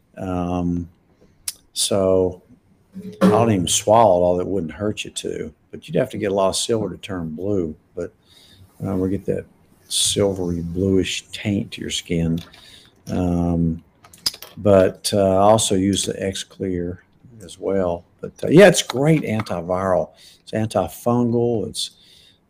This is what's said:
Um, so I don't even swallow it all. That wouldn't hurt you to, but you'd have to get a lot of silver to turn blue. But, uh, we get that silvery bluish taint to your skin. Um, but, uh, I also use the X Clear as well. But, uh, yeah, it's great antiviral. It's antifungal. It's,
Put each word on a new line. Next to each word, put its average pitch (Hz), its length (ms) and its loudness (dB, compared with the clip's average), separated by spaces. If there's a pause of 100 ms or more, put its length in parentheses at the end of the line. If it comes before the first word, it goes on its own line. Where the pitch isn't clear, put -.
(160)
Um, 87 720 -4 (840)
so 92 720 0 (800)
I - 60 4
don't 117 220 4
even 90 180 0
swallow 104 500 6
it 90 60 4
all. 87 120 2
That 90 100 -2
wouldn't 90 260 -6
hurt 104 320 -6
you - 60 -14
to, - 440 -10 (160)
but - 180 -18
you'd 156 80 -8
have 139 140 0
to - 80 -10
get 101 120 -4
a 95 40 -2
lot 95 160 2
of 90 60 -4
silver 110 340 -2
to 85 80 -12
turn 85 320 -8
blue. 87 440 -4 (200)
But, 87 180 -8 (720)
uh, 95 120 -4
we 92 120 -2
get 95 160 -6
that - 220 -6 (420)
silvery 90 720 -2
bluish 90 680 0
taint - 440 -4
to - 80 -14
your - 100 -10
skin. 82 500 -2 (680)
Um, 87 720 0 (760)
but, 98 560 4
uh, 95 220 4
I 95 40 4
also 107 340 4
use 95 300 0
the 104 180 -6
X 98 220 -6
Clear 90 580 -6 (400)
as 87 160 -20
well. 92 460 -2 (160)
But, 98 120 -14 (120)
uh, - 60 -2
yeah, 180 180 10
it's - 140 4
great 147 400 2
antiviral. 92 880 -2 (320)
It's - 100 -14
antifungal. 117 1160 -2
It's, - 240 -10 (580)